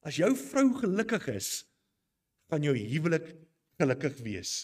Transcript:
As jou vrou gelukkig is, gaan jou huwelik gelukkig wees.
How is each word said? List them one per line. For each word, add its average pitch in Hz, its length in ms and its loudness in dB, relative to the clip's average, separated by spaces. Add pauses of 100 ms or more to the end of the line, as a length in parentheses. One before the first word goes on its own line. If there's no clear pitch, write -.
As 139 160 -6
jou 196 160 4
vrou 269 300 2 (140)
gelukkig 214 520 0
is, 98 180 -6 (1000)
gaan 151 120 0
jou 143 120 4
huwelik 156 540 0 (500)
gelukkig 135 440 2
wees. 98 400 -6